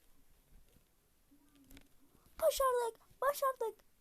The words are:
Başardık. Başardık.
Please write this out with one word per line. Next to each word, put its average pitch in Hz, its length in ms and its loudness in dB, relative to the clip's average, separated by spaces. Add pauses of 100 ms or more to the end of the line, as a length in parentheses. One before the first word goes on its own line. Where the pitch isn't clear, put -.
(2500)
Başardık. 494 800 0
Başardık. 523 680 -2 (140)